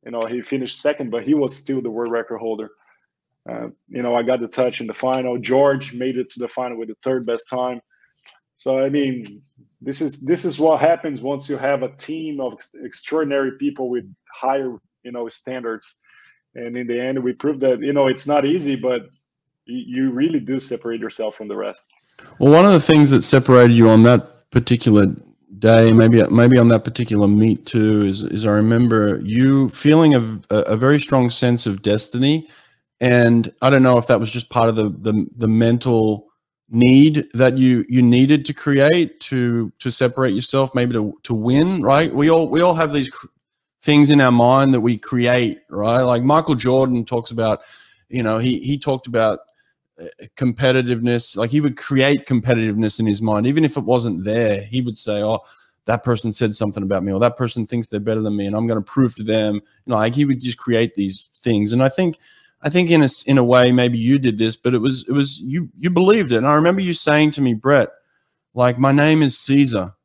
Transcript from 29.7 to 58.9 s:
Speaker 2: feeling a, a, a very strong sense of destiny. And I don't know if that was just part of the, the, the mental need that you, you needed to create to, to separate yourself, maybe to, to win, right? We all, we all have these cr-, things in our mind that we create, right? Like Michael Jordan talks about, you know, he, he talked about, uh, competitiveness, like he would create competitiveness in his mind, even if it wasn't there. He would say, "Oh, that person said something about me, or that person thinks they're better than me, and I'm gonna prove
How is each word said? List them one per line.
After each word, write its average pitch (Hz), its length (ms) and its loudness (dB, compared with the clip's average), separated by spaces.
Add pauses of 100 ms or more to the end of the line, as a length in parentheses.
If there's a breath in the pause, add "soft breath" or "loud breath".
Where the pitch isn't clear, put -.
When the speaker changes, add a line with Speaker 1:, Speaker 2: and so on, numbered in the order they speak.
Speaker 2:
feeling 151 440 4
a, 110 240 -2 (120)
a, 107 80 0
a 104 180 -2
very 135 240 2
strong 127 300 0
sense 120 360 -2
of 98 140 -6
destiny. 127 680 -2 (540 soft breath)
And 117 500 2 (120)
I 127 80 2
don't 135 120 4
know 127 140 4
if 117 120 0
that 117 120 2
was 110 100 -6
just 123 200 -10
part 117 180 0
of 113 80 -2
the, 107 140 -2
the, 107 360 -4 (100)
the 117 120 -2
mental 113 800 0 (420)
need 135 640 4
that 127 220 2
you, 127 320 2
you 127 140 2
needed 131 420 4
to 151 80 -10
create 147 680 0
to, 120 580 -4
to 127 120 -8
separate 127 440 -2
yourself, 131 400 -4
maybe 123 180 -2
to, 107 300 -6
to 120 120 -6
win, 139 480 0
right? 143 320 0
We 147 160 2
all, 165 180 2
we 147 120 -2
all 175 140 2
have 160 180 -2
these 139 160 -2
cr-, - 180 -20 (560)
things 147 280 4
in 143 100 6
our 131 100 6
mind 127 440 4
that 120 80 0
we 117 160 -2
create, 120 640 -2 (100)
right? 113 320 -2
Like 123 200 0
Michael 156 320 0
Jordan 127 500 0
talks 117 260 -8
about, 113 320 -4 (480 soft breath)
you 123 120 -6
know, 110 160 -2
he, 120 220 -2
he 143 180 -6
talked 135 280 -6
about, 113 340 -2 (600)
uh, 85 40 -18 (320)
competitiveness, 123 1000 -2
like 113 140 -4
he 147 100 0
would 147 160 -2
create 139 500 0
competitiveness 113 760 -2
in 113 60 -2
his 104 160 -2
mind, 107 240 -2
even 151 180 0
if 151 120 -2
it 127 80 -6
wasn't 110 400 -2
there. 107 380 -2
He 110 200 -8
would 120 140 -8
say, 104 260 -6
"Oh, 110 180 -4 (460 soft breath)
that 113 180 -4
person 117 280 -4
said 107 220 -4
something 104 280 -6
about 98 200 -4
me, 98 100 -4
or 98 80 -2
that 120 160 0
person 117 300 -6
thinks 117 220 -6
they're 104 120 -6
better 110 220 -4
than 104 120 -4
me, 101 120 -4
and 101 100 -6
I'm 110 100 -2
gonna 113 160 -2
prove 123 340 -2